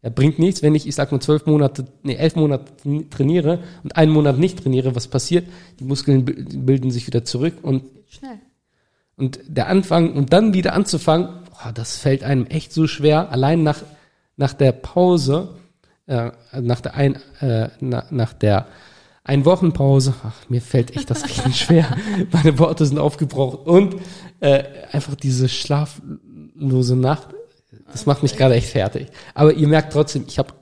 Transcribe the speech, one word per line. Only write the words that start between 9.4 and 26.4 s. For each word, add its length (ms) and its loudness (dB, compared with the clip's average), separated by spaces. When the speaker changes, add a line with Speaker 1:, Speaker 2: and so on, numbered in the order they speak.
Speaker 1:
der 180 -4
Anfang 460 2
und 200 0
dann 220 4
wieder 200 0
anzufangen, 540 0
boah, 220 -14
das 240 -10
fällt 260 0
einem 240 0
echt 260 -6
so 140 0
schwer. 460 0
Allein 320 2
nach, 180 -2
nach 160 -2
der 180 2
Pause, 880 0
äh, 240 -4
nach 200 -2
der 140 -10
ein-, 220 0
äh, 300 0
na-, 300 -6
nach 240 -2
der 340 0
Ein-Wochen-Pause, 1000 2
ach, 260 -14
mir 140 -2
fällt 320 -2
echt 160 -6
das 180 -4
Reden 240 -2
schwer. 360 4
<laughs> 180 -2
Meine 300 4
Worte 260 2
sind 140 0
aufgebraucht. 680 -4
Und, 300 6
äh, 240 4
einfach 240 -4
diese 320 0
schlaflose 1500 -4